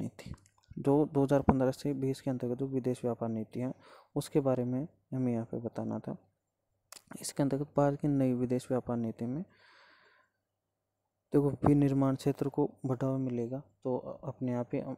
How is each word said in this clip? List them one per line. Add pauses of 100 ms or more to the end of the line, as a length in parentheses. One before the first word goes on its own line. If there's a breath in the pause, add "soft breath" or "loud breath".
नीति, (440)
जो
दो
हज़ार
पन्द्रह
से
बीस
के
अंतर्गत
जो
विदेश
व्यापार
नीति
है, (420 loud breath)
उसके
बारे
में (260)
हमें
यहाँ
पे
बताना
था। (1040)
इसके
अंतर्गत (100)
भारत
की
नई
विदेश
व्यापार
नीति
में (1900 soft breath)
देखो,
विनिर्माण
क्षेत्र
को (160)
बढ़ावा
मिलेगा (220)
तो
अपने
आप
ही
अ-,